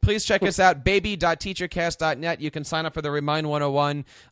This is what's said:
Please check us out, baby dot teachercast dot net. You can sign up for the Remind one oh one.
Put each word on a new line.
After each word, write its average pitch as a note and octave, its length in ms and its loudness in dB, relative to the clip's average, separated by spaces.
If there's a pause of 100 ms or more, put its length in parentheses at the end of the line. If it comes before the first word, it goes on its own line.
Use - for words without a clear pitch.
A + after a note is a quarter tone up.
Please G#3 240 2
check G3 160 2
us G3 180 0
out, F3+ 240 6
baby G3 340 2
dot E3 240 0
teachercast F3+ 560 -4
dot D#3 200 0
net. E3 220 -4
You D3+ 100 -4
can D3+ 140 -8
sign D#3+ 220 -4
up D#3 80 -6
for D#3+ 80 -8
the D3 100 -4
Remind D3 380 -2
one D3 120 0
oh D3 80 2
one. C#3+ 360 0 (260)